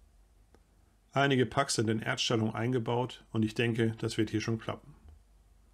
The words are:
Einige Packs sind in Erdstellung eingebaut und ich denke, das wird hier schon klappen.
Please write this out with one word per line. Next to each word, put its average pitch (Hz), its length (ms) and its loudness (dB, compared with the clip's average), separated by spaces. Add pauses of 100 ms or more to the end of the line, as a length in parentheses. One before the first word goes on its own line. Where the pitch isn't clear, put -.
(1120)
Einige 135 360 4
Packs 139 260 0
sind 113 160 0
in 110 100 0
Erdstellung 113 540 0
eingebaut 120 800 -2
und 113 120 0
ich 107 120 -2
denke, 113 420 0
das - 200 -4
wird 107 120 0
hier 107 120 -2
schon 113 180 -4
klappen. 110 340 -10 (800)